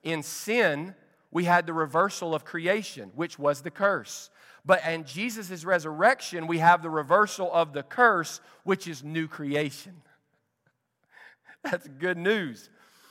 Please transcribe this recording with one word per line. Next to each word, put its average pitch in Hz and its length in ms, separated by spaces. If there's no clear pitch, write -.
In 160 180
sin, 185 720
we 175 140
had 175 200
the 165 80
reversal 165 600
of 147 80
creation, 170 720
which 170 240
was 143 220
the 160 100
curse. 190 580
But 160 200
in 165 180
Jesus' 185 640
resurrection, 175 840
we 165 120
have 170 220
the 165 80
reversal 175 640
of 165 220
the 143 100
curse, 208 560
which 190 240
is 139 160
new 160 240
creation. 151 720
<laughs> - 840
That's 175 240
good 170 300
news. 170 520